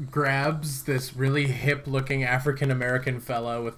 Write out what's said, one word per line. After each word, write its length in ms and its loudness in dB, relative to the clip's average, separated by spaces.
grabs 720 0
this 320 -2
really 320 2
hip-looking 760 0
African-American 960 0
fella 420 -2
with 160 -4